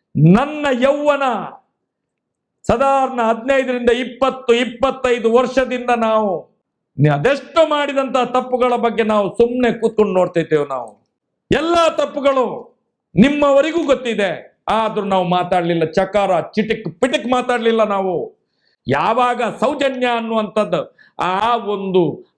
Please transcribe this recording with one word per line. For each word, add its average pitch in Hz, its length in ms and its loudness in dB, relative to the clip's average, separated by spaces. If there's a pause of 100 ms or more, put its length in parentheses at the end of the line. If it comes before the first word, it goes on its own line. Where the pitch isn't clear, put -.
(160)
ನನ್ನ 269 500 4 (160)
ಯೌವನ 285 400 2 (1400)
ಸಾಧಾರಣ 254 560 0
ಹದಿನೈದರಿಂದ 247 680 0
ಇಪ್ಪತ್ತು, 254 640 0
ಇಪ್ಪತ್ತೈದು 247 760 -2
ವರ್ಷದಿಂದ 247 640 0
ನಾವು 220 540 -2 (480)
ನಿ-, 147 140 4
ಅದೆಷ್ಟು 277 560 0
ಮಾಡಿದಂತ 277 480 -2
ತಪ್ಪುಗಳ 247 600 0
ಬಗ್ಗೆ 220 260 0
ನಾವು 208 340 0
ಸುಮ್ನೆ 240 440 2
ಕೂತ್ಕೊಂಡು 214 320 0
ನೋಡ್ತಾ 180 280 0
ಇದ್ದೇವೆ 147 280 0
ನಾವು. 120 460 -12 (380)
ಎಲ್ಲಾ 330 360 2
ತಪ್ಪುಗಳು 277 880 -2 (400)
ನಿಮ್ಮವರಿಗೂ 294 680 4
ಗೊತ್ತಿದೆ, 214 840 -2
ಆದ್ರೂ 208 360 -2
ನಾವು 190 200 0
ಮಾತಾಡ್ಲಿಲ್ಲ. 175 600 0
ಚಕಾರ 190 560 0
ಚಿಟಿಕ್ 214 600 -6
ಪಿಟಿಕ್ 254 260 0
ಮಾತಾಡ್ಲಿಲ್ಲ 240 580 0
ನಾವು. 190 520 -4 (520)
ಯಾವಾಗ 226 540 0 (180)
ಸೌಜನ್ಯ 262 460 0
ಅನ್ನುವಂಥದ್ದು 220 880 -2 (220)
ಆ 202 380 0
ಒಂದು 190 720 -2 (120)